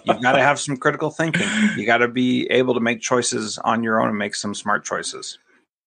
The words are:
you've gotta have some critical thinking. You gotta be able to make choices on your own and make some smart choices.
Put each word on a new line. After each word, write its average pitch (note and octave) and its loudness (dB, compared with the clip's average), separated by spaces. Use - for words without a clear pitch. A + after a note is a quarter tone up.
you've A2+ 0
gotta C3 4
have C#3 4
some C#3+ -4
critical D3 -2
thinking. E3 -2
You G#2+ -4
gotta A#2+ 6
be B2+ 0
able B2+ 4
to A#2 0
make A#2 0
choices A2+ -2
on A#2 0
your A2+ 2
own A#2+ 2
and G#2+ -2
make G2+ -6
some G2+ -6
smart G#2 -2
choices. - -8